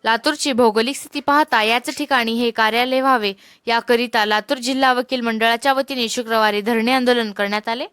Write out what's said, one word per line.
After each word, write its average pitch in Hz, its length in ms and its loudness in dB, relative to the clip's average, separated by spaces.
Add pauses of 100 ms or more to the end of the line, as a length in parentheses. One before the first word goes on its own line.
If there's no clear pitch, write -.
लातूरची 269 480 0
भौगोलिक 233 420 2
स्थिती - 240 -10
पाहता 285 440 2
याच 240 340 -2
ठिकाणी 247 360 -2
हे 233 180 0
कार्यालय 240 500 0
व्हावे 226 320 2 (340)
याकरिता 233 580 0
लातूर 214 320 -2
जिल्हा 254 360 0
वकील 247 280 -2
मंडळाच्या 233 520 0
वतीने 254 360 -2
शुक्रवारी 220 520 0
धरणे 226 300 0
आंदोलन 247 400 0
करण्यात 208 380 -4
आले. 247 240 -6